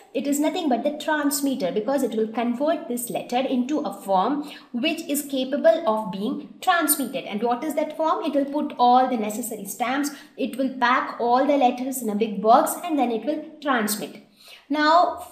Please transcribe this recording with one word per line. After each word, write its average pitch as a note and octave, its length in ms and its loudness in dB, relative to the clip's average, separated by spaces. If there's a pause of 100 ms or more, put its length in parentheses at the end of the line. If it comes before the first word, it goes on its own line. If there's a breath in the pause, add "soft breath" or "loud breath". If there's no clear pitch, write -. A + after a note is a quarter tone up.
(140 loud breath)
It - 120 -2
is C#4+ 120 0
nothing D#4+ 300 0
but A#3+ 160 0
the D4 140 -2
transmitter, C#4 760 0
because B3 320 0
it A3 100 -2
will A3 140 0
convert A#3+ 580 -2
this A#3+ 240 -6
letter F#3 280 -4
into B3+ 420 0
a G3+ 120 -6
form G3 560 0 (240 loud breath)
which D#4 360 -2
is - 200 -2
capable C#4 600 2
of F#3 240 0
being A3 480 -6
transmitted. D4+ 640 0
And G3+ 180 -6
what A#3+ 220 0
is D#4 100 -4
that D4+ 220 -4
form? D#4+ 280 0
It D4+ 100 -2
will C#4+ 100 2
put C#4+ 340 -4
all B3 300 6
the B3+ 80 -2
necessary G#3+ 480 -6
stamps. C4 460 -4 (260 loud breath)
It - 200 -4
will C4 220 -2
pack B3+ 400 0
all A#3+ 260 4
the C#4+ 120 4
letters B3+ 440 2
in A3 80 -4
a G#3 60 0
big G#3 260 -2
box, B3 340 6 (100)
and D#4+ 120 -2
then B3 140 2
it A3 140 -2
will D4+ 200 -2 (160)
transmit. A#3 600 -2 (460 loud breath)
Now, D4+ 500 4 (140)